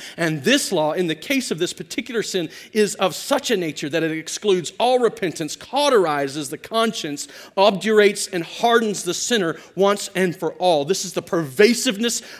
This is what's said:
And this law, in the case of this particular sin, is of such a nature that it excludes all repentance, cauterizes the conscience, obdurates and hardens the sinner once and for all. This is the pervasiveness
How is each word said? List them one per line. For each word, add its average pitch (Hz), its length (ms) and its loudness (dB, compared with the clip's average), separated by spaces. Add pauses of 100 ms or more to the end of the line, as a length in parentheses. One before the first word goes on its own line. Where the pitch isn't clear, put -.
(160)
And 156 260 -2
this 269 300 2
law, 156 200 2
in 180 140 0
the 156 80 0
case 262 380 -4
of 160 80 -4
this 175 120 -2
particular 226 520 -6
sin, 170 260 -4 (220)
is 208 240 2
of 185 180 0
such - 380 -2
a 214 40 0
nature 160 320 -6
that 156 140 -2
it 160 80 0
excludes 160 680 -2
all 247 180 4
repentance, 196 560 -2
cauterizes 156 960 0
the 156 80 -8
conscience, 220 680 -2 (280)
obdurates 202 680 4
and 175 160 -4
hardens 233 600 0
the 170 100 -4
sinner - 460 -2 (160)
once 196 400 2
and 180 180 0
for 156 200 -4
all. 170 300 2
This 185 200 -2
is 180 80 -10
the 170 100 -4
pervasiveness 202 960 2 (200)